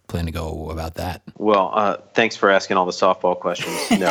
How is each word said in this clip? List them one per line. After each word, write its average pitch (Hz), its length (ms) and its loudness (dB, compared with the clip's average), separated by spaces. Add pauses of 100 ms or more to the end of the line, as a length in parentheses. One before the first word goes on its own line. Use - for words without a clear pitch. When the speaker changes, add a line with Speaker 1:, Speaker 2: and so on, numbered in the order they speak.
Speaker 1:
plan 85 160 -4
to 82 80 -6
go 80 380 -8
about 80 240 -8
that? 87 260 -8 (160)
Speaker 2:
Well, 101 380 2
uh, 101 220 0 (180)
thanks 113 200 2
for 104 160 2
asking 95 280 2
all 90 80 4
the 90 60 -2
softball 92 460 2
questions. - 640 -2
No, 87 100 2